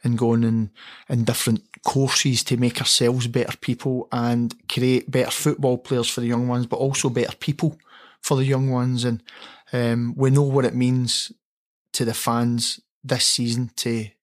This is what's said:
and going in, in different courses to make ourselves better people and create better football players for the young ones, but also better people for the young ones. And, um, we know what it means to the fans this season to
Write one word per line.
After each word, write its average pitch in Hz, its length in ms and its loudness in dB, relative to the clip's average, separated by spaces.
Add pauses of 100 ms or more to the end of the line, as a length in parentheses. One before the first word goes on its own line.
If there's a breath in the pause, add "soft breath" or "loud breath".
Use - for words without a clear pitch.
and 120 160 2
going 117 240 4
in, 113 260 0 (400 loud breath)
in 120 140 0
different 113 400 0 (200)
courses 135 600 2
to 123 140 -2
make 120 220 0
ourselves 123 480 2
better 117 300 -2
people 127 540 -4
and 120 420 0 (160)
create 127 400 2
better 127 220 0
football 135 480 0
players 120 280 -2
for - 140 -4
the 120 60 -2
young 120 200 0
ones, 123 200 -2
but 117 100 -4
also 135 320 0
better 120 280 -2
people 156 400 -2 (440 loud breath)
for 143 160 0
the 131 80 2
young 135 240 0
ones. 123 340 0
And, 120 180 -2 (520 loud breath)
um, 120 420 0
we 135 140 2
know 139 140 6
what 135 220 2
it - 100 0
means 123 560 0 (600)
to 127 120 -2
the 113 80 -2
fans 120 680 -2 (240)
this 135 220 0
season 120 520 -2
to 117 280 -4 (180)